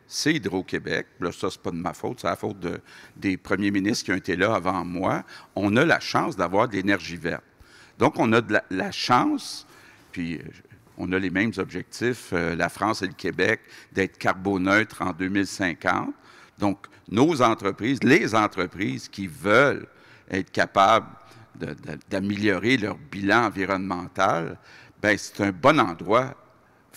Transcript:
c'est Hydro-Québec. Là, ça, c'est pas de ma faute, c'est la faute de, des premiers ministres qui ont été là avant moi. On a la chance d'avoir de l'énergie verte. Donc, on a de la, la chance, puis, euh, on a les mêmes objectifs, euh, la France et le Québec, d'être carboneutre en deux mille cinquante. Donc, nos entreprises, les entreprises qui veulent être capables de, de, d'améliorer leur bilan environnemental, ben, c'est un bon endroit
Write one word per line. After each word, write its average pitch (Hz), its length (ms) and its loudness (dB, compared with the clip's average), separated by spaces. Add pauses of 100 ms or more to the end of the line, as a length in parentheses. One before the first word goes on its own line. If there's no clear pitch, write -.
c'est - 260 0
Hydro-Québec. 92 760 -4 (100)
Là, 85 140 -4
ça, 95 180 -4
c'est - 100 -12
pas 95 120 -8
de 87 40 -6
ma 82 160 -6
faute, 120 280 -8
c'est 95 80 -2
la 95 80 -2
faute 104 240 -8
de, 87 200 -6 (360)
des 98 200 -2
premiers 101 360 0
ministres 101 320 0
qui 101 80 -2
ont 92 40 0
été 95 200 -2
là 101 180 2
avant 92 300 0
moi. 92 400 -2 (320)
On 101 200 2
a 139 80 6
la 135 140 4
chance 143 380 -2
d'avoir 98 320 2
de 104 60 -8
l'énergie 92 420 -2
verte. 82 260 -6 (560)
Donc, 127 200 4
on 120 140 4
a 117 80 6
de 107 120 -2
la, 107 180 2
la 185 220 -4
chance, - 720 0 (460)
puis, 85 240 -6
euh, - 60 -12 (540)
on 90 160 -6
a 92 60 4
les 95 120 -2
mêmes 98 260 0
objectifs, 98 760 -6
euh, 85 220 0
la 85 140 0
France 104 340 -2
et 92 60 -2
le - 60 -16
Québec, 92 460 0 (320)
d'être 95 240 -2
carboneutre 98 840 0
en 92 80 -2
deux 90 180 -4
mille 98 180 0
cinquante. 95 680 -2 (420)
Donc, 98 300 -4 (240)
nos 131 320 4
entreprises, 113 600 0
les 123 280 4
entreprises 107 760 -2
qui 98 180 -8
veulent 101 600 2 (420)
être 95 220 -4
capables 101 560 4 (480)
de, - 100 -8
de, 73 320 -10 (100)
d'améliorer 101 680 0
leur 98 200 -4
bilan 98 500 2
environnemental, 95 1120 -2 (460)
ben, 104 160 4
c'est - 240 -8
un 98 80 2
bon 127 300 4
endroit 104 540 0 (640)